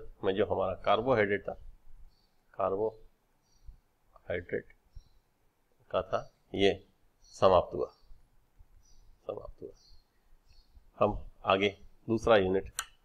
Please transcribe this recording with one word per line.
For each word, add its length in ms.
में 100
जो 120
हमारा 280
carbohydrate 580
था, 100
carbohydrate 2250
का 120
था, 300
ये 320
समाप्त 520
हुआ, 120
समाप्त 360
हुआ। 80
हम 260
आगे 240
दूसरा 280
यूनिट 360